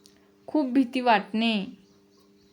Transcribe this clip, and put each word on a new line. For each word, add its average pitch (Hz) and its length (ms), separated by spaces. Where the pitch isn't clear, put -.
खूप 294 240
भीती 254 300
वाटणे. 220 640